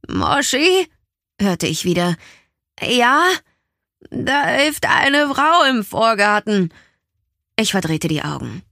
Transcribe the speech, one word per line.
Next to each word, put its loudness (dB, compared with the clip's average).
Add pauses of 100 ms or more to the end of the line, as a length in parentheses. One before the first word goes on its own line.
"Moshi?", 0 (520)
hörte 0
ich -6
wieder. 0 (640)
"Ja? 2 (880)
Da -2
hilft 0
eine 2
Frau 4
im -2
Vorgarten." 0 (800)
Ich -2
verdrehte -2
die -2
Augen. -10